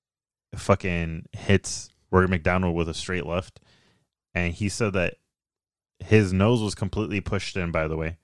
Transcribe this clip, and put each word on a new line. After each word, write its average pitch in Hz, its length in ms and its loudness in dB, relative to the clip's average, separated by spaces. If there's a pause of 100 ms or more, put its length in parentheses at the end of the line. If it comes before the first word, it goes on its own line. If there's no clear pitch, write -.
(560)
fucking 85 760 -2
hits - 560 0 (220)
Rory 92 180 6
McDonald 90 460 0
with 82 140 0
a 80 60 -6
straight 90 320 -6
left, 85 340 -6 (760)
and 87 180 0
he 101 160 -2
said 101 260 -2
that 90 200 0 (840)
his 104 320 4
nose 110 300 4
was 101 120 -4
completely 101 460 -4
pushed - 360 -6
in, 87 140 -2
by 80 160 0
the 80 100 -2
way. 80 280 -4